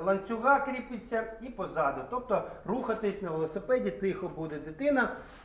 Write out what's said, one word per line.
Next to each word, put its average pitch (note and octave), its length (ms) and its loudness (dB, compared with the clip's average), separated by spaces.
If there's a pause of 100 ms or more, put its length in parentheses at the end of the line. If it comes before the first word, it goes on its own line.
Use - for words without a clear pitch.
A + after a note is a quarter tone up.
ланцюга A3+ 540 4
кріпиться B3 640 -4 (180)
і B3+ 80 -10
позаду. D3+ 600 0
Тобто A3+ 340 0 (220)
рухатись G#3+ 560 0
на F3 80 -4
велосипеді F#3+ 600 0
тихо F3+ 360 -2
буде D#3 320 -6
дитина, A#3 500 2 (360)